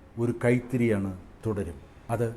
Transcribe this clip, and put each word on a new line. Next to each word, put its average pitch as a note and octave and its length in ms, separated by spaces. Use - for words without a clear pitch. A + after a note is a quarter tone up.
ഒരു A#2+ 120
കൈത്തിരിയാണ് A#2+ 680
തുടരും. G2+ 320
അത് A#2 240